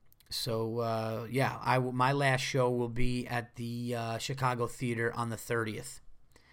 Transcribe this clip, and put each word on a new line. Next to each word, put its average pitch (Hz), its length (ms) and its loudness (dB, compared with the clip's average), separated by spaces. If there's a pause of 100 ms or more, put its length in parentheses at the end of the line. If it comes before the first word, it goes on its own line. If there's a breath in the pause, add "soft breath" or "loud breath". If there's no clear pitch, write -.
(300)
So, 113 480 -2
uh, 113 500 -2
yeah, 123 320 0
I 123 140 2
w-, 127 180 2
my 127 200 4
last 135 280 2
show 127 300 2
will 123 180 0
be 123 380 4
at 120 300 -6
the, 120 400 -4
uh, 113 220 -4
Chicago 127 480 0
Theater 117 480 0
on 117 140 -2
the 113 80 -4
thirtieth. 110 640 -4 (520 soft breath)